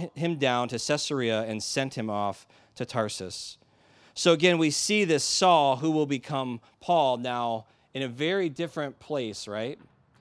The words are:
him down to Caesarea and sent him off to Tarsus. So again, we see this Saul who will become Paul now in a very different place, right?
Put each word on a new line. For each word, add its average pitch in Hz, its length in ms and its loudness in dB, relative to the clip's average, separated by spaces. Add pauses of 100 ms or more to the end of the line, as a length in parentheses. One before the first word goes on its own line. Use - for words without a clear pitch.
(160)
him 165 220 -2
down 123 320 2
to 120 100 -4
Caesarea 127 640 0
and 110 200 -6
sent 135 340 -4
him 110 140 -4
off 101 380 -4 (280)
to 123 100 -6
Tarsus. - 720 -6 (560)
So - 180 4
again, 170 260 6
we 160 120 4
see 208 340 2
this 160 220 2
Saul 151 520 4
who 156 140 0
will 156 140 2
become 131 560 -4 (180)
Paul 143 380 2
now 120 480 -4 (280)
in 135 100 -4
a 131 40 -4
very 160 400 -2
different 151 520 -6
place, 120 500 -6
right? 110 280 -6 (440)